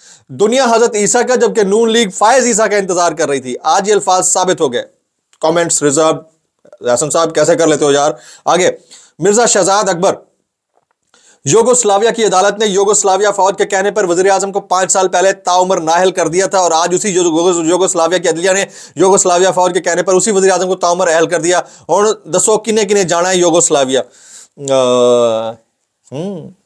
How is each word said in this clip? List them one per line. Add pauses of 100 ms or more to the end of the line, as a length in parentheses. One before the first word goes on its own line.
(320)
"दुनिया
हजरत
ईसा
का,
जबकि
नून
लीग
फायज
ईसा
का
इंतजार
कर
रही
थी।
आज
ये
अल्फाज
साबित
हो
गए।" (560)
कमेंट्स
रिजर्व, (640)
हसन
साहब,
कैसे
कर
लेते
हो
यार? (300)
आगे, (440)
मिर्जा
शहजाद
अकबर, (1120)
"यूगोस्लाविया
की
अदालत
ने
यूगोस्लाविया
फौज
के
कहने
पर
वजीर
आजम
को
पांच
साल
पहले
ताउम्र
नाअहल
कर
दिया
था
और
आज
उसी
यूगो-,
यूगोस्लाविया
की
अदलिया
ने (300)
यूगोस्लाविया
फौज
के
कहने
पर
उसी
वजीर
आजम
को
ताउम्र
अहल
कर
दिया। (260)
और
दसो
किने
किने
जाना
है
यूगोस्लाविया?"
अ, (580)
हम्म, (120)